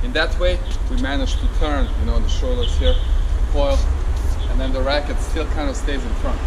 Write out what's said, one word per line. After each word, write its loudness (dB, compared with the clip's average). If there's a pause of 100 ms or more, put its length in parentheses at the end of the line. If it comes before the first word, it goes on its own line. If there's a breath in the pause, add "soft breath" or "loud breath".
In -4
that 0
way, 2 (300)
we 0
manage 0
to 0 (120)
turn, 2 (140)
you 0
know, 2
the 2
shoulders 0
here, 4 (580)
coil, 2 (720)
and 2
then 0
the -2
racket 0
still -2
kind -2
of -4
stays -2
in -2
front. -2